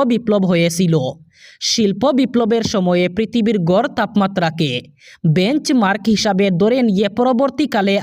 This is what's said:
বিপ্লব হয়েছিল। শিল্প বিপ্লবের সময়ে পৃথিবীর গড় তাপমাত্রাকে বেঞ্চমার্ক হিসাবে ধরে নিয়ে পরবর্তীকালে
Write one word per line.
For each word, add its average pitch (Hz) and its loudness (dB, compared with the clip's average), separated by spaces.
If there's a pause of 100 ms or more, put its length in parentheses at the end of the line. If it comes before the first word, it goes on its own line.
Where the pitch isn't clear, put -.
বিপ্লব 214 0
হয়েছিল। 170 2 (640)
শিল্প 202 0 (100)
বিপ্লবের 233 0
সময়ে 180 0
পৃথিবীর 220 -2
গড় 190 0
তাপমাত্রাকে 185 -2 (540)
বেঞ্চমার্ক 202 0
হিসাবে 202 0
ধরে 214 2
নিয়ে 208 0
পরবর্তীকালে 247 0